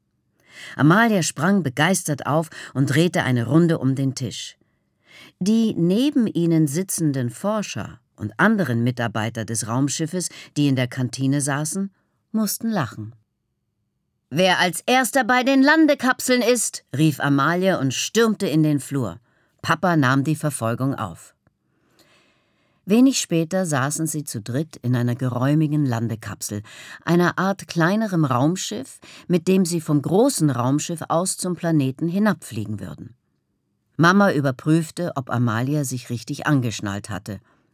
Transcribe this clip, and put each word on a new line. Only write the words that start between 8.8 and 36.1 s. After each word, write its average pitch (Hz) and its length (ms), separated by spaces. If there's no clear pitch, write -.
Mitarbeiter 113 640
des 110 240
Raumschiffes, 147 600
die 147 100
in 139 80
der 127 140
Kantine 135 520
saßen, 151 520
mussten 220 360
lachen. 113 460
„Wer 180 300
als 170 260
Erster 254 400
bei 254 180
den 269 200
Landekapseln 277 800
ist“, 226 420
rief 143 240
Amalia 156 640
und 131 140
stürmte 220 520
in 156 160
den 151 160
Flur. 120 420
Papa 170 340
nahm 135 260
die 151 140
Verfolgung 131 580
auf. - 400
Wenig 247 360
später 170 440
saßen 147 420
sie 151 180
zu 113 180
dritt 135 340
in 120 180
einer 120 200
geräumigen 143 720
Landekapsel, 110 760
einer 349 320
Art 196 300
kleinerem 180 580
Raumschiff, 165 720
mit 170 200
dem 190 160
sie 165 160
vom 147 220
großen 170 480
Raumschiff 135 580
aus 175 300
zum 180 180
Planeten 147 500
hinabfliegen 113 720
würden. 85 340
Mama 190 360
überprüfte, 156 800
ob 127 160
Amalia 123 540
sich 127 260